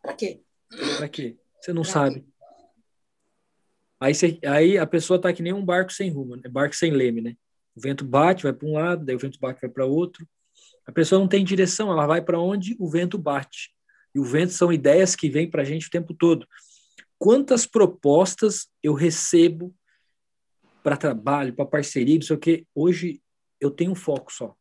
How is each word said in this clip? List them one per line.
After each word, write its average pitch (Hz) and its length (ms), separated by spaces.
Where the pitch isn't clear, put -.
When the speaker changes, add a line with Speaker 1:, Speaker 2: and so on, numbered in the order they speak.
Speaker 1:
Pra - 140
quê? - 260
Speaker 2:
Pra 147 120
quê? 127 280
Você - 140
não 165 80
Speaker 1:
Pra 156 100
Speaker 2:
sabe. 135 280
Speaker 1:
quê? - 60
Speaker 2:
Aí, 135 140
você, 165 320
aí 160 320
a 160 80
pessoa 170 340
tá 180 120
que 175 100
nem 175 100
um 196 120
barco 180 280
sem 190 180
rumo, 135 260
né? 127 120
Barco 139 260
sem 170 160
leme, 127 300
né? 117 140
O 117 40
vento 139 240
bate, 151 400
vai 139 80
pra 139 160
um 151 60
lado, 165 300
daí 127 120
o - 20
vento 135 220
bate, 127 200
vai 127 100
pra 135 140
outro. 165 420
A - 60
pessoa 165 260
não 190 100
tem 196 160
direção, 190 460
ela 156 160
vai 160 160
pra 170 160
onde 190 400
o 185 100
vento 175 280
bate. 143 540
E 143 60
o 139 40
vento 156 280
são 175 200
ideias 165 440
que 156 140
vêm 160 200
pra 139 140
gente 156 220
o - 40
tempo 175 240
todo. 165 320
Quantas 247 480
propostas 185 1000
eu 151 100
recebo 165 840
pra 143 140
trabalho, 135 580
pra 143 100
parceria, 143 520
não 156 60
sei 156 140
o - 20
quê. 165 360
Hoje 165 460
eu 143 100
tenho 170 220
um 180 40
foco 143 360
só. 110 280